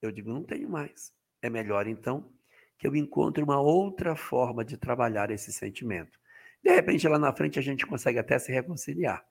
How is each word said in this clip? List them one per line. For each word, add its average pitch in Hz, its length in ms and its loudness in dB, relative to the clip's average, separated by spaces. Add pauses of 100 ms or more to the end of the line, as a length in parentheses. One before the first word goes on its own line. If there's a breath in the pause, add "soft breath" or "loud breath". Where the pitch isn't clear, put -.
Eu 110 80 -4
digo, 107 220 -10
"Não 139 100 -6
tenho - 260 -8
mais." - 440 -8 (300)
É 120 80 -4
melhor, 104 360 -2
então, 113 460 -6 (460 soft breath)
que - 80 -4
eu 139 100 0
encontre 151 460 0
uma 143 180 4
outra 170 560 2
forma 120 480 0
de 120 120 -10
trabalhar 113 540 0
esse 107 220 -8
sentimento. 101 680 -8 (440 loud breath)
De - 80 6
repente, 175 360 6
lá 151 120 6
na 143 140 4
frente, 147 260 0
a 139 40 0
gente 135 240 -2
consegue 123 320 0
até 123 200 2
se - 120 -6
reconciliar. 143 800 -4